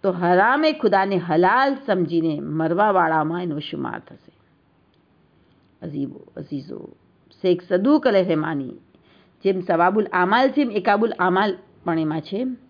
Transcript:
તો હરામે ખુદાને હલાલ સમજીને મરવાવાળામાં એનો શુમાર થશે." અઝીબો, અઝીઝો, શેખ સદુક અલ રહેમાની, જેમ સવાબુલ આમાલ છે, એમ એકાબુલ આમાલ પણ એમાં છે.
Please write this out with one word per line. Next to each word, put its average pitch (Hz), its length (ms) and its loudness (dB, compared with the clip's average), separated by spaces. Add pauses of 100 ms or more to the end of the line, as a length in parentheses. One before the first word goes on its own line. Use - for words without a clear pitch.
તો 196 80 0
હરામે 196 600 2
ખુદાને 196 420 0
હલાલ 185 720 2
સમજીને 165 540 0
મરવાવાળામાં 160 1040 0
એનો 151 160 -6
શુમાર 131 400 -10
થશે." - 320 -20 (1500)
અઝીબો, 143 400 -10 (160)
અઝીઝો, - 580 -12 (460)
શેખ 180 260 0
સદુક 240 400 2
અલ 233 60 2
રહેમાની, 160 580 0 (720)
જેમ 190 180 0
સવાબુલ 180 520 2
આમાલ 214 360 2
છે, 294 120 0
એમ 247 100 0
એકાબુલ 208 480 0
આમાલ 185 380 2 (260)
પણ 165 160 -2
એમાં 156 220 -2
છે. 202 240 -6 (240)